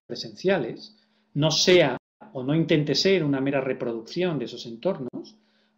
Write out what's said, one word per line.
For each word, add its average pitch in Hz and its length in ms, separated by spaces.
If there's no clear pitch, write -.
presenciales, 127 880
no 151 180
sea 156 460
o 131 100
no 143 120
intente 156 400
ser 190 280
una 139 180
mera 135 200
reproducción 127 800
de 117 60
esos 113 200
entornos, 127 720